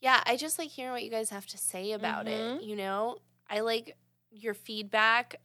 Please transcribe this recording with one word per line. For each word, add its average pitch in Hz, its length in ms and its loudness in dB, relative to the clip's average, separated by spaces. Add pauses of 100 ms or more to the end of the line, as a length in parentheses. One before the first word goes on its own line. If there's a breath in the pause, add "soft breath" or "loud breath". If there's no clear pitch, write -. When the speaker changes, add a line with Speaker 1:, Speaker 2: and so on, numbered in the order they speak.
Speaker 1:
Yeah, 262 260 6
I 247 100 4
just 302 220 -4
like 320 100 -4
hearing 254 240 -8
what 240 100 -4
you 226 80 -8
guys 220 200 -2
have 202 160 -8
to - 120 -12
say 196 340 -4
about 196 360 -2
it, 220 100 -2 (200)
Speaker 2:
Mm-hmm. 214 100 -8
Speaker 1:
you 208 80 -4
know? 202 400 -2 (320)
I 208 120 0
like 226 360 0 (340)
your 214 240 -4
feedback. 220 920 2